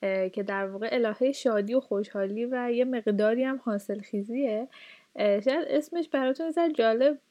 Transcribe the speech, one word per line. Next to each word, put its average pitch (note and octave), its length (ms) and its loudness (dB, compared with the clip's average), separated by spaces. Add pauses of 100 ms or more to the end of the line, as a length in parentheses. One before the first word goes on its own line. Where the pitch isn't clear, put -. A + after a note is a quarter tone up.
اه، F#3+ 260 0
که G3+ 140 -4
در G3 240 -2
واقع G3 240 -6
الههٔ B3 400 2
شادی A3 420 0
و C4 60 6
خوشحالی G#3 640 -4
و B3 260 -2
یه A#3+ 140 2
مقداری A3 580 0
هم C4+ 200 -2
حاصلخیزیه. G#3+ 1040 -4 (480)
اه، G3+ 260 2
شاید C#4+ 280 0
اسمش D#4 400 -2
براتون C4+ 360 0
یه E4 60 -4
ذره E4+ 200 2
جالب B3 460 4 (140)